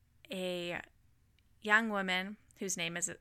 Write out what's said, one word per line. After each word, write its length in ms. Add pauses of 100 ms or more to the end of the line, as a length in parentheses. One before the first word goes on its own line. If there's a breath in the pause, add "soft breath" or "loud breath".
(300)
a 500 (840)
young 280
woman 460 (220)
whose 180
name 200
is 140 (100)